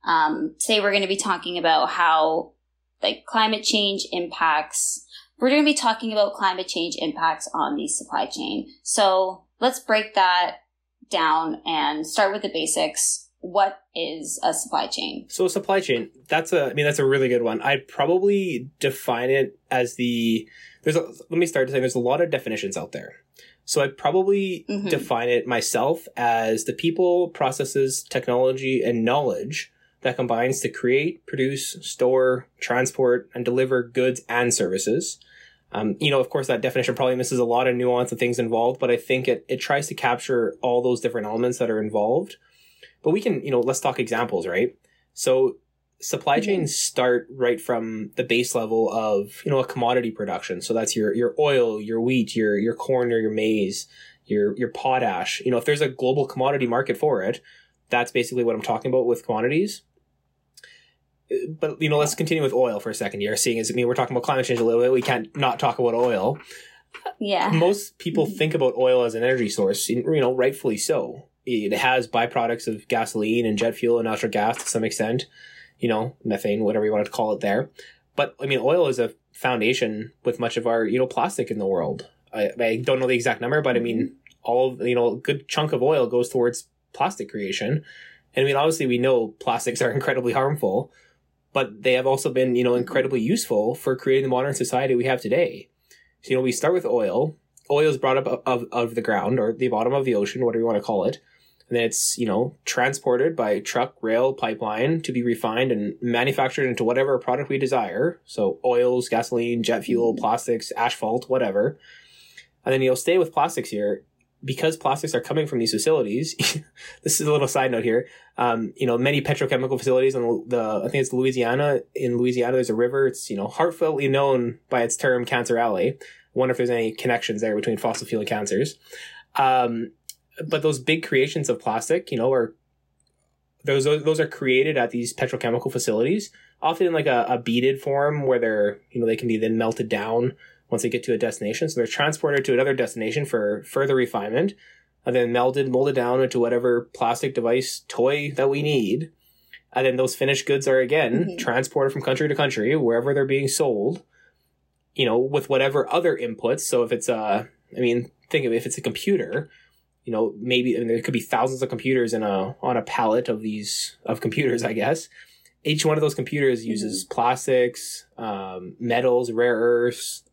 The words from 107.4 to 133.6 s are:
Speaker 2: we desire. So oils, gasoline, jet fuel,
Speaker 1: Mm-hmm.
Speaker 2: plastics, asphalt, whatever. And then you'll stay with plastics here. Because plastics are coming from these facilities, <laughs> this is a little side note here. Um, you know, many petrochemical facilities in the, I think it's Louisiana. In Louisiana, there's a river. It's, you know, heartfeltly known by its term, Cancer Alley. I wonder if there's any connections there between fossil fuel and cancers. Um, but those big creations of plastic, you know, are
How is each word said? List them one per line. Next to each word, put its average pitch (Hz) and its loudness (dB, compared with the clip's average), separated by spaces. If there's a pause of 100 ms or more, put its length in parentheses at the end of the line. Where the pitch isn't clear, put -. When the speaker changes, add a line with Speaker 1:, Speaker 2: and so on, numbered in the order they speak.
Speaker 2:
we 139 0
desire. 127 0
So - 0
oils, 123 4
gasoline, 117 0
jet 113 0
fuel, 117 2
Speaker 1:
Mm-hmm. - -6
Speaker 2:
plastics, 117 -2
asphalt, 123 -2
whatever. 120 0 (840)
And 131 0
then 131 2
you'll 127 4
stay 175 2
with 165 2
plastics 143 0
here. 104 -2 (380)
Because 160 -2
plastics 139 -2
are 120 2
coming 151 -2
from 135 -4
these 113 0
facilities, 123 0
<laughs> - -6
this - 0
is 151 -2
a 147 2
little 139 2
side 131 0
note 113 -2
here. 117 0 (300)
Um, 113 0
you 135 -2
know, 120 2
many 139 2
petrochemical 135 0
facilities 131 2
in 123 0 (260)
the, 110 0
I 117 -2
think 139 0
it's 127 -4
Louisiana. 127 2 (140)
In 123 0
Louisiana, 123 2
there's 123 2
a 107 0
river. 127 2
It's, - -4
you 107 -6
know, 98 -4
heartfeltly 156 0
known 131 2 (120)
by 127 2
its 117 0
term, 123 0
Cancer 120 0
Alley. 110 0
I 139 -10 (380)
wonder 127 0
if - -2
there's 123 0
any 113 0
connections 117 -2
there 110 0
between 104 -2
fossil 117 -4
fuel 110 -4
and 104 -6
cancers. 107 -2 (600)
Um, 123 2 (560)
but 147 -2
those 151 0
big 160 -2
creations 143 0
of 110 -2
plastic, 113 -2
you 135 -4
know, 120 0
are 117 0 (1080)